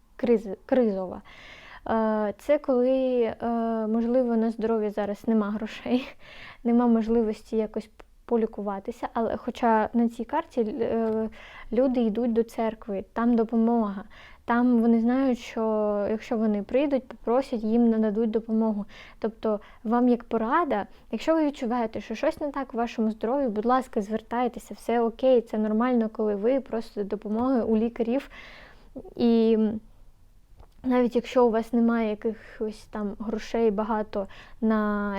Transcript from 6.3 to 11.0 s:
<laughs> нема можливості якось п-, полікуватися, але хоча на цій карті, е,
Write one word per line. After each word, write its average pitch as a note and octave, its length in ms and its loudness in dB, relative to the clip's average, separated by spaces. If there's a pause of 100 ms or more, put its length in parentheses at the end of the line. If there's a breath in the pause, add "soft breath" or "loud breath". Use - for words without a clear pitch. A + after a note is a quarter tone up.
<laughs> - 280 -20
нема A#3+ 240 4
можливості A3+ 680 0
якось G#3+ 280 -4
п-, - 180 -20 (280)
полікуватися, G#3+ 800 -4
але A3+ 240 0
хоча A3+ 560 0
на A#3 160 2
цій A#3 140 -8
карті, D4 380 -4
е, A3 680 -2 (420 loud breath)